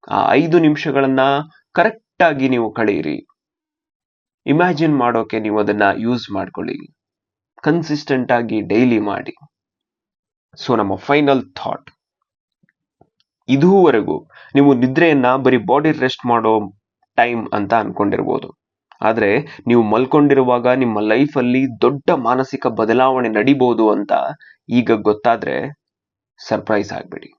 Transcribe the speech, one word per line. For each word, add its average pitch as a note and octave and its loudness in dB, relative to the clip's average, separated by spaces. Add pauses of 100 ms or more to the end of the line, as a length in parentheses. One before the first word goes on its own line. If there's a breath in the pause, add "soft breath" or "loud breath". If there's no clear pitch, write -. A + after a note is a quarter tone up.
(100)
ಆ G#2 0
ಐದು D#3+ 2
ನಿಮಿಷಗಳನ್ನ C#3 0 (520 soft breath)
ಕರೆಕ್ಟ್ - -2
ಆಗಿ C#3+ 0
ನೀವು A#2 -2
ಕಳೆಯಿರಿ. G2 -4 (1200)
ಇಮ್ಯಾಜಿನ್ D#3+ 0
ಮಾಡೋಕೆ A2+ -2
ನೀವು G#2+ -2
ಅದನ್ನ G#2 0 (140)
ಯೂಸ್ A#2 -6
ಮಾಡ್ಕೊಳ್ಳಿ. - -10 (680)
ಕನ್ಸಿಸ್ಟೆಂಟ್ D3 -2
ಆಗಿ A2+ -2
ಡೈಲಿ A2+ 2
ಮಾಡಿ. G#2 -6 (1300)
So A#2 -2
ನಮ್ಮ G2 -2
ಫೈನಲ್ C#3 0 (120)
ಥಾಟ್, - -12 (1600)
ಇದುವರೆಗೂ C#3 2 (300 loud breath)
ನೀವು C#3+ 6
ನಿದ್ರೆಯನ್ನ C3 2
ಬರೀ B2+ 2
ಬಾಡಿ C3+ 0
ರೆಸ್ಟ್ B2+ -4
ಮಾಡೋ A2 0 (440)
ಟೈಮ್ A#2+ 0
ಅಂತ G2+ -2
ಅನ್ಕೊಂಡಿರ್ಬೋದು, G2+ -4 (480)
ಆದ್ರೆ A2 0
ನೀವು A#2+ 0
ಮಲ್ಕೊಂಡಿರುವಾಗ B2+ 2
ನಿಮ್ಮ B2 0
ಲೈಫಲ್ಲಿ B2+ 0 (140)
ದೊಡ್ಡ C3+ 0
ಮಾನಸಿಕ C3 -2
ಬದಲಾವಣೆ A#2+ 0
ನಡಿಬೋದು A2+ 2
ಅಂತ G#2 -2 (560 soft breath)
ಈಗ A#2+ -2
ಗೊತ್ತಾದ್ರೆ G#2+ -2 (640)
ಸರ್ಪ್ರೈಸ್ G#2 -4
ಆಗ್ಬೇಡಿ. - -14